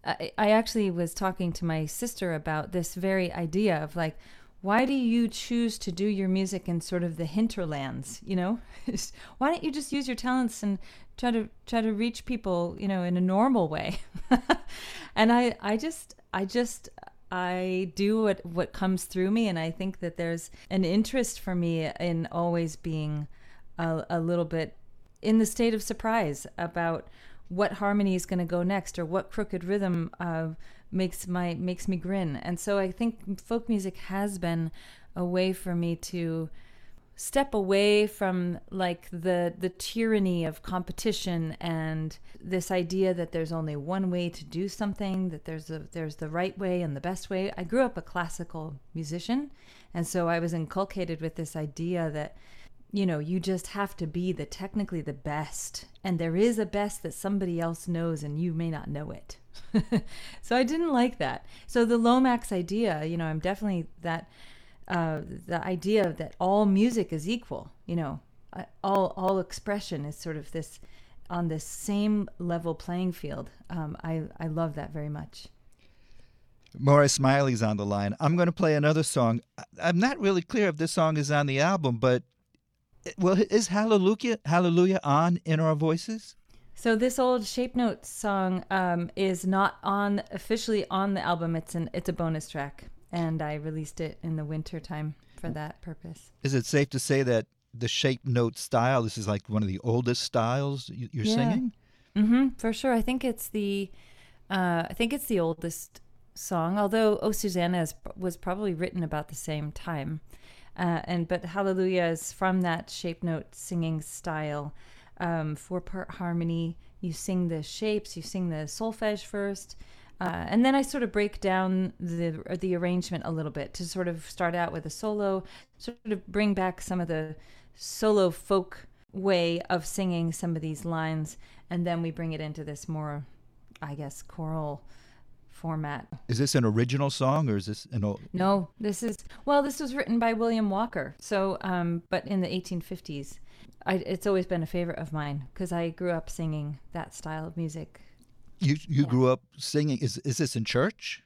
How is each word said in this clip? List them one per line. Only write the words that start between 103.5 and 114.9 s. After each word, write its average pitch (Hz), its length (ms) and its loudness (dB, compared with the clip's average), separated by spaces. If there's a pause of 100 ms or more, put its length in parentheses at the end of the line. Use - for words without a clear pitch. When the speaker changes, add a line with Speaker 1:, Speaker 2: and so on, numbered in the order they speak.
Speaker 1:
uh, 180 400 2
I - 40 -10
think 233 200 0
it's 285 140 -6
the 208 120 2
oldest 165 640 -4 (320)
song, 170 440 0
although 208 440 4
Oh 165 100 2
Susanna 175 520 2
is, 156 100 -2 (240)
was 185 180 -4
probably 190 380 -2
written 175 280 -4
about 151 280 -4
the 143 60 -12
same 151 360 -4
time. 156 480 -6 (580)
Uh, 170 280 2
and, 170 240 0
but 180 160 0
Hallelujah 185 600 2
is 165 260 -2
from 190 300 2
that 170 260 0
Shape - 340 -6
Note 165 320 -2
singing 160 460 -2
style, 151 720 -6 (480)